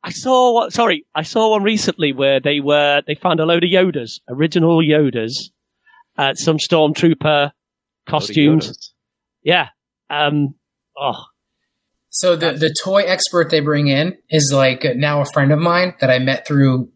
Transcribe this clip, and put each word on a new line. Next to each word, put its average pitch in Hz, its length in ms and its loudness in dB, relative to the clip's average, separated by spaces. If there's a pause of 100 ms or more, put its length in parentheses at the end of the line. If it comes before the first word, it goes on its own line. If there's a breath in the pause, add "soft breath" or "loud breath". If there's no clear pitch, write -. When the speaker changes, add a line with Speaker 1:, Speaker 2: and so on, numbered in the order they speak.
Speaker 1:
I 180 80 -12
saw 254 440 2
what, 226 180 0
sorry, 196 420 0
I 156 80 -4
saw 220 280 0
one 214 140 2
recently 196 480 -2
where 135 280 2
they 143 200 -2
were, 143 460 0
they 151 100 -4
found 170 240 0
a 156 40 0
load 170 200 2
of 175 60 0
Yodas, 175 580 0
original 160 500 2
Yodas, 143 540 0 (840 soft breath)
at 139 220 -2
some 160 180 0
Stormtrooper 151 960 0 (580)
costumes. 151 600 0
Speaker 2:
Yodas. - 200 -20 (520)
Speaker 1:
Yeah. 156 260 0 (400)
Um, 147 460 -2 (420)
oh. 139 280 -6 (840)
Speaker 3:
So 175 260 0
the, 160 160 -2
the 151 220 -2 (100)
toy 196 180 0
expert 175 480 0
they 156 100 2
bring 147 280 0
in 147 280 -2 (140)
is, 147 240 2
like, 131 300 2 (120)
now 147 240 -2
a 135 60 -2
friend 143 260 2
of 151 60 2
mine 175 420 0
that 131 100 0
I 127 100 2
met 131 260 -4
through 135 500 0